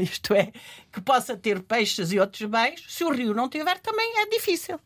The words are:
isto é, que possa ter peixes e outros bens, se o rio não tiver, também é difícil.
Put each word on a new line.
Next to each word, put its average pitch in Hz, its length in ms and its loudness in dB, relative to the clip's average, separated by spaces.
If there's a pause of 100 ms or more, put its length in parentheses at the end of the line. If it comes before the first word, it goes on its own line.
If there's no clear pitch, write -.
isto - 320 -2
é, 196 160 4 (400)
que - 100 -10
possa 254 360 2
ter 190 260 -2
peixes 208 480 0
e 196 80 2
outros 196 320 0
bens, 240 380 0
se - 160 -4
o 330 80 2
rio 240 200 0
não 240 160 0
tiver, 311 300 -2
também 453 400 -2
é 415 100 2
difícil. 381 580 -2